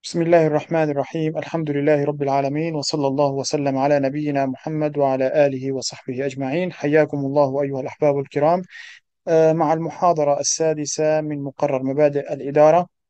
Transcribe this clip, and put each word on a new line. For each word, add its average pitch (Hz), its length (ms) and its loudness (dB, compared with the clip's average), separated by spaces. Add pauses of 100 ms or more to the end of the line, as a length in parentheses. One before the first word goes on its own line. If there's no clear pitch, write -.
(160)
بسم 170 60 0
الله 165 260 6
الرحمن 156 420 0
الرحيم. 156 480 -4
الحمد 156 340 -6
لله 143 320 2
رب 147 200 -2
العالمين، 139 520 -2
وصلى 143 320 -2
الله 139 240 0
وسلم 139 460 -2
على 143 220 2
نبينا 139 460 -2
محمد 151 520 -4
وعلى 135 480 2
آله 135 260 -2
وصحبه 131 540 -6
أجمعين. 139 480 -4
حياكم 151 440 0
الله 139 440 0
أيها 139 200 -4
الأحباب 143 380 0
الكرام. 151 420 0 (680)
آه، 160 260 4
مع 160 200 2
المحاضرة 156 680 0
السادسة 156 800 -2
من 151 220 -6
مقرر 139 400 -2
مبادئ 143 500 0
الإدارة، 151 540 4 (220)